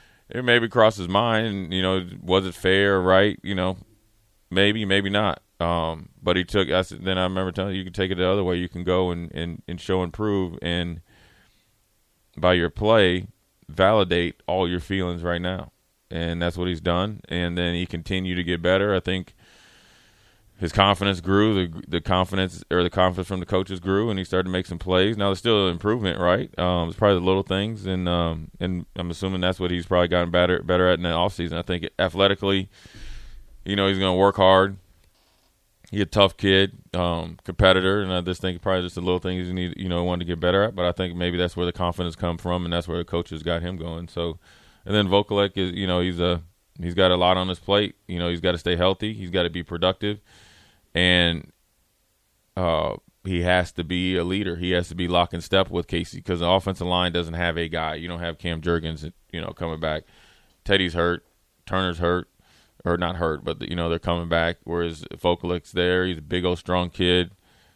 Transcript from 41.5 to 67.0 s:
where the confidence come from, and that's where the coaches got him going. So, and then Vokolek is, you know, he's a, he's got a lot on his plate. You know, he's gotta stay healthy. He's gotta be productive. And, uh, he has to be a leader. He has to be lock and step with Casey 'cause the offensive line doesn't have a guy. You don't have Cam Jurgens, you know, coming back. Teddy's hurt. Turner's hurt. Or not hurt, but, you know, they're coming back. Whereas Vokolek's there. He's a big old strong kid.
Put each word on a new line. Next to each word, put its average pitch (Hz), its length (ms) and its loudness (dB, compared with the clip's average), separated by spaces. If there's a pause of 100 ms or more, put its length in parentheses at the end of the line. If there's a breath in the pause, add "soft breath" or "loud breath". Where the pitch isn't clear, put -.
where 87 80 -2
the 87 80 -4
confidence 87 420 -4
come 85 220 -4
from, 87 260 -4
and 85 100 -4
that's 85 140 -4
where 85 100 -4
the 87 60 -4
coaches 82 400 -6
got 85 180 -2
him 90 140 -6
going. 82 320 -10
So, 85 320 -6 (460 soft breath)
and 98 100 -2
then 101 140 4
Vokolek 101 480 2
is, 90 160 -2
you 95 120 -4
know, 90 140 2
he's 87 220 -2
a, 87 200 0 (400)
he's 87 140 -6
got 92 160 6
a 90 60 4
lot 90 180 4
on 92 140 -2
his 90 100 -6
plate. 101 360 0 (120)
You 90 120 -6
know, 87 100 -2
he's 87 100 -2
gotta 87 180 0
stay 87 200 -2
healthy. 95 360 0
He's 95 180 -10
gotta 87 180 0
be 87 120 -6
productive. 92 600 -2 (760 soft breath)
And, 87 560 2 (1080)
uh, 80 380 0 (280)
he 90 180 -2
has 90 320 2
to 87 100 -8
be 90 320 -2
a 87 80 0
leader. 92 320 -2
He 90 160 -4
has 87 180 0
to 82 60 -14
be 87 120 -4
lock 87 260 2
and 85 100 -8
step 95 260 2
with 87 180 -4
Casey 87 340 -6
'cause 90 180 -4
the 85 100 0
offensive 92 380 0
line 90 240 0
doesn't 82 220 -2
have 85 240 -2
a 85 100 -4
guy. 80 280 -4
You 82 120 -10
don't 87 120 -8
have 85 180 -8
Cam 82 240 -6
Jurgens, 80 500 -2 (200)
you 82 100 -8
know, 85 100 -8
coming 80 280 -8
back. 78 240 -4 (600 soft breath)
Teddy's 95 300 2
hurt. 87 320 0 (400)
Turner's 92 340 -2
hurt. 87 300 0 (580 soft breath)
Or 87 100 2
not 87 180 -2
hurt, 82 280 -2
but, - 240 -6
you 87 80 -6
know, 85 140 -2
they're 82 80 0
coming 87 320 -2
back. 82 340 0
Whereas 82 420 -4
Vokolek's 87 640 -2
there. 90 340 2
He's 85 140 -4
a - 20 -14
big 87 240 -4
old 90 140 0
strong 90 320 -2
kid. 90 400 2 (440 soft breath)